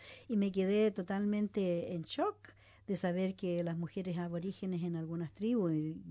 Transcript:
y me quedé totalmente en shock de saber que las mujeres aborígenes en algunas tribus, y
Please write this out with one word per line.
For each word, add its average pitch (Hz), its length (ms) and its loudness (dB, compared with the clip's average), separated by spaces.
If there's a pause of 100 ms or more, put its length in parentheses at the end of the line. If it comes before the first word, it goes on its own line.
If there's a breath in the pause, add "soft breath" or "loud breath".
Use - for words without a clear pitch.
(300 loud breath)
y 226 80 2
me 196 140 4
quedé 202 400 4
totalmente 196 1000 0
en 165 100 -2
shock 392 340 -2 (500 soft breath)
de 202 80 0
saber 185 400 0
que 175 280 0
las 165 140 -2
mujeres 170 400 -4
aborígenes 175 640 -2
en 170 120 0
algunas 165 380 -4
tribus, 208 400 2
y 156 240 0 (140)